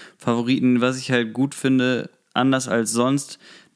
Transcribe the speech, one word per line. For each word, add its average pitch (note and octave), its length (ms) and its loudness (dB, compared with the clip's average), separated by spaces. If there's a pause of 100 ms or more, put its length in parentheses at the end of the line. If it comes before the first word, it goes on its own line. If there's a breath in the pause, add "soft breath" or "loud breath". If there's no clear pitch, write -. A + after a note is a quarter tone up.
(180 loud breath)
Favoriten. A#2+ 640 2
Was B2+ 180 0
ich B2+ 120 -12
halt A#2+ 220 0
gut C#3 220 -2
finde, B2+ 540 0 (240)
anders C3 340 2
als A2 240 0
sonst, C3 480 0 (360 loud breath)